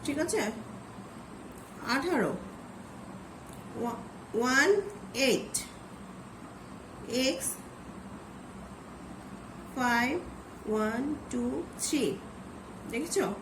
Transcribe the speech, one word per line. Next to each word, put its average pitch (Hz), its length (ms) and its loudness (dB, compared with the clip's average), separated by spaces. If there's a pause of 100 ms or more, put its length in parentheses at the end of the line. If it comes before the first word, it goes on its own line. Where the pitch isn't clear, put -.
ঠিক 277 140 0
আছে? 349 220 4 (1500)
আঠারো, 277 380 4 (1500)
ওয়া-, 240 200 0 (380)
ওয়ান, 269 320 8 (440)
এইট, 254 400 6 (1700)
এক্স, - 220 0 (2250)
ফাইভ, 247 360 6 (580)
ওয়ান, 214 300 4 (300)
টু, 240 140 2 (380)
থ্রি, 277 220 4 (880)
দেখেছো? 302 340 2 (160)